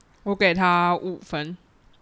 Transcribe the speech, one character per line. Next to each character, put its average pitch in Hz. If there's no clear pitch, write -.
我 202
给 190
它 175
五 180
分， 160